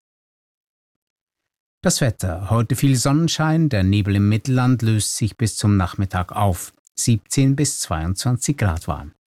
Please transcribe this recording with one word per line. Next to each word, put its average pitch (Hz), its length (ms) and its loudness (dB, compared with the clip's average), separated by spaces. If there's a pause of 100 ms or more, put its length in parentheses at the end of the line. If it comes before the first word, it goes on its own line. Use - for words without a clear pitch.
(1800)
Das 175 180 0
Wetter. 98 500 -2
Heute 117 260 2
viel 139 180 2
Sonnenschein, 156 760 0
der 98 120 0
Nebel 98 340 2
im 101 120 4
Mittelland 127 540 2
löst 110 340 0
sich 107 200 -4
bis - 200 -4
zum 104 200 2
Nachmittag 92 540 -2
auf. 101 420 -2 (240)
Siebzehn 135 600 0
bis 143 240 -2
zweiundzwanzig 92 760 -2
Grad 82 300 -2
warm. 71 280 -8 (120)